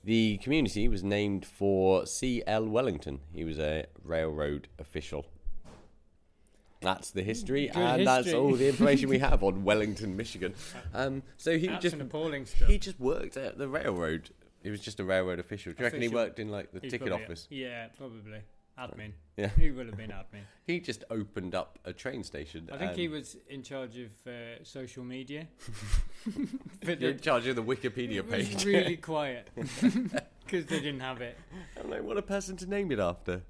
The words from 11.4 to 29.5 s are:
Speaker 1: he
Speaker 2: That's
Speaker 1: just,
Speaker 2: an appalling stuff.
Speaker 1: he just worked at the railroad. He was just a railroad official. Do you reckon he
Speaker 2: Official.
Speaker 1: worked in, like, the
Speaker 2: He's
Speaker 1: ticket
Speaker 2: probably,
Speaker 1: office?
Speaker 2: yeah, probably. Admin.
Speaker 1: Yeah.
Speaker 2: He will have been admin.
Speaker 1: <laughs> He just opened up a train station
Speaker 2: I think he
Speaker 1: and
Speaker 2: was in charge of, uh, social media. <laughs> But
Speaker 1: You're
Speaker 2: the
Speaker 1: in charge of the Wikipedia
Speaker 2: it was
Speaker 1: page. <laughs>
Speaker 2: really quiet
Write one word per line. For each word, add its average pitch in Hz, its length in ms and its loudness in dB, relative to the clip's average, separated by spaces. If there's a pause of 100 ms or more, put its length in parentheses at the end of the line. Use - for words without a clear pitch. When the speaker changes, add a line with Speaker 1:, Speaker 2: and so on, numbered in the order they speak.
Speaker 1:
he 165 100 2
Speaker 2:
That's - 160 -2
Speaker 1:
just, 170 120 2
Speaker 2:
an 143 60 -8
appalling 147 460 -6
stuff. - 200 12
Speaker 1:
he - 120 12
just - 200 -4
worked - 380 -2
at 135 220 -6
the 139 100 -4
railroad. 87 640 -2 (320)
He 104 80 -6
was 104 100 -8
just - 180 -10
a 104 60 -4
railroad 92 340 2
official. 90 340 -10
Do - 60 -12
you 123 60 -2
reckon 120 160 -2
he 120 60 0
Speaker 2:
Official. 117 180 2
Speaker 1:
worked - 140 -10
in, 107 100 -6
like, 104 220 -8
the 92 100 -12
Speaker 2:
He's 131 100 -8
Speaker 1:
ticket 120 180 -4
Speaker 2:
probably, 90 160 -2
Speaker 1:
office? 82 260 -12
Speaker 2:
yeah, 123 360 -10 (100)
probably. 107 420 -16 (380)
Admin. 107 340 -12 (260)
Speaker 1:
Yeah. 104 180 -2
Speaker 2:
He - 140 12
will 127 160 -2
have 110 120 -12
been 110 120 -12
admin. 101 360 -14
Speaker 1:
<laughs> - 200 -20
He 170 140 -2
just 135 320 -8
opened 98 420 -6
up - 320 -6
a 90 80 -10
train 131 300 -10
station 80 500 -12
Speaker 2:
I 139 40 -12
think 180 180 -6
he 175 100 -4
Speaker 1:
and 156 80 -6
Speaker 2:
was - 240 -12 (120)
in 139 120 -12
charge 127 360 -12
of, 120 120 -14 (160)
uh, 117 380 -14
social 131 400 -12
media. 135 440 -10 (800)
<laughs> - 0 -
But 226 720 -6
Speaker 1:
You're 127 120 2
Speaker 2:
the - 0 -
Speaker 1:
in 135 80 -6
charge 123 280 2
of 131 80 0
the 117 80 -2
Wikipedia 123 540 -2
Speaker 2:
it 95 100 -4
was 104 200 0
Speaker 1:
page. 196 180 -2
<laughs> - 0 -
Speaker 2:
really 180 320 4
quiet 147 560 -6